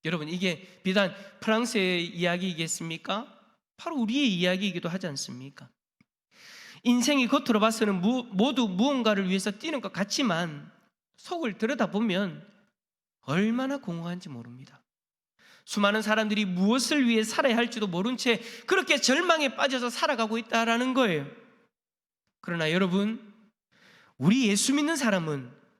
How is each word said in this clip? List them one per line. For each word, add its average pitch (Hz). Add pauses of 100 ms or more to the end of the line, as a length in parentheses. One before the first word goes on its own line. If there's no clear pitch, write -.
여러분, 156
이게 175
비단 196 (280)
프랑스의 214
이야기이겠습니까? 170 (440)
바로 339
우리의 240
이야기이기도 180
하지 180
않습니까? 135 (1120)
인생이 247
겉으로 220
봐서는 220
무-, 233
모두 226
무언가를 214
위해서 190
뛰는 277
것 196
같지만 175 (460)
속을 294
들여다보면 202 (760)
얼마나 233
공허한지 175
모릅니다. 123 (800)
수많은 208
사람들이 214
무엇을 233
위해 226
살아야 226
할지도 233
모른 190
채 233 (280)
그렇게 339
절망에 311
빠져서 254
살아가고 226
있다라는 233
거예요. 180 (1120)
그러나 165
여러분, 196 (840)
우리 220
예수 208
믿는 302
사람은 160 (280)